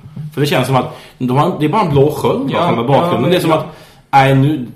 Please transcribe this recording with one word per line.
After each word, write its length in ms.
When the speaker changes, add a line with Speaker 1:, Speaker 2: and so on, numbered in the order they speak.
Speaker 1:
För 60
det 60
känns 200
som 100
att 200
de 180
har, 240
det 40
är 40
bara 140
en 80
blå 200
sköld 420
Speaker 2:
Ja, 80
Speaker 1:
bakom 160
bakgrunden. 380
Speaker 2:
ja, 60
Speaker 1:
Det 60
är 40
som 100
Speaker 2:
ja. 60
Speaker 1:
att, 100
nej, 240
nu, 420